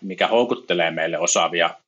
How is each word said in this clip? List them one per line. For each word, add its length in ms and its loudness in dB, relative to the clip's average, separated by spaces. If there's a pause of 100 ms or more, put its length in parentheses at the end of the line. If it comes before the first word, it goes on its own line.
mikä 260 -2
houkuttelee 640 0
meille 280 -2
osaavia, 520 0 (180)